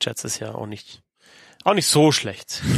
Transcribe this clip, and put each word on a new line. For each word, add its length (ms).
Jets 240
ist 160
ja 140
auch 120
nicht, 360
auch 100
nicht 120
so 260
schlecht. 500